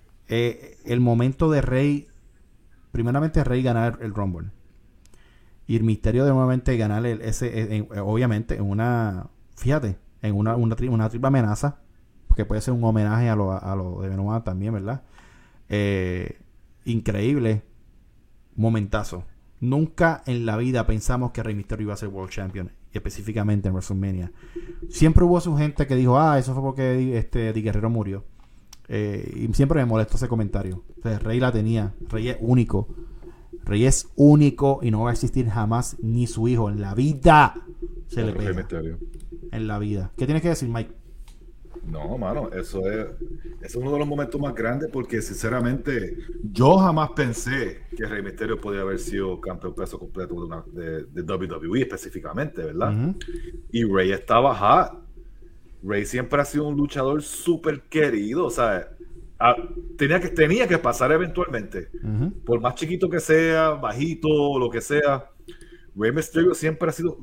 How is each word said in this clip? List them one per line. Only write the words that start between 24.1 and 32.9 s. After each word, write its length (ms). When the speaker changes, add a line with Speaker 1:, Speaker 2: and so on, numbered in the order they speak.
Speaker 1:
Siempre 340
hubo 160
su 160
gente 300
que 100
dijo, 240
"Ah, 200
eso 160
fue 80
porque, 560
este, 300
Eddie 120
Guerrero 300
murió". 320
Eh, 600
y 40
siempre 280
me 40
molestó 300
ese 140
comentario. 540
O 60
sea, 160
Rey 220
la 100
tenía. 420
Rey 220
es 100
único. 480